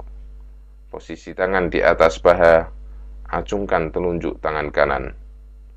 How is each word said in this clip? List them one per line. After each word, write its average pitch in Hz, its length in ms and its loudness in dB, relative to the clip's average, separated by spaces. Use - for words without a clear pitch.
Posisi 80 480 -14
tangan 92 320 0
di - 80 0
atas 80 400 4
paha, 85 480 6
acungkan 87 640 -4
telunjuk 87 480 -4
tangan 76 320 -4
kanan. 69 400 0